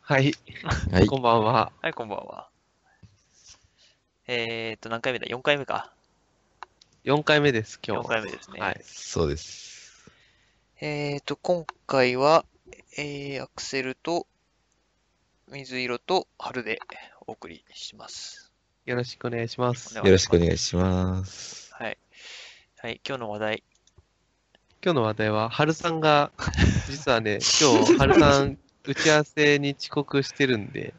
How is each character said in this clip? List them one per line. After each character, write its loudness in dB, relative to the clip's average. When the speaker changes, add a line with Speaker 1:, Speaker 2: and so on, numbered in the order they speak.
Speaker 1:
は 2
い。 2
Speaker 2:
は 6
い。 8
Speaker 1:
こ 0
ん -4
ば 6
ん 6
は。 2
Speaker 3:
は -4
い、 -6
こ -10
ん -14
ば -8
ん -8
は。 -16
え -6
ー -20
っ -20
と、 -14
何 -6
回 -4
目 -6
だ？ -8
四 -8
回 2
目 -8
か。 -6
Speaker 1:
四 0
回 4
目 4
で -2
す、 -16
今 -4
日 -
は。 -6
Speaker 3:
四 -10
回 -2
目 -10
で -16
す -20
ね。 -18
Speaker 1:
は -4
い。 -12
Speaker 2:
そ -4
う -2
で -4
す。 -20
Speaker 3:
え -6
ー -10
っ -
と、 -6
今 -4
回 2
は、 4
え -8
ー、 -10
ア -12
ク -16
セ -4
ル -6
と、 -4
水 -10
色 -4
と -2
春 -8
で -6
お -12
送 -16
り -20
し -18
ま -20
す。 -18
Speaker 1:
よ -4
ろ -2
し -12
く -14
お -2
願 -4
い -10
し -12
ま 2
す。 -10
Speaker 3:
お -6
願 -
い -4
し -
ま -
す。 -
Speaker 2:
よ 8
ろ 8
し -2
く 2
お 6
願 4
い -2
し -6
ま 0
す。 -18
Speaker 3:
は -10
い。 -12
は -10
い、 -12
今 -8
日 -10
の -8
話 -8
題。 -4
Speaker 1:
今 0
日 0
の 2
話 0
題 0
は、 0
春 0
さ -4
ん -4
が、 4
Speaker 3:
<laughs> 0
Speaker 1:
実 -4
は 4
ね、 -2
今 6
日、 6
春 6
さ 8
ん、 -6
打 -4
ち 4
合 6
わ 4
せ 2
に -2
遅 -14
刻 0
し -8
て 2
る 2
ん -8
で -10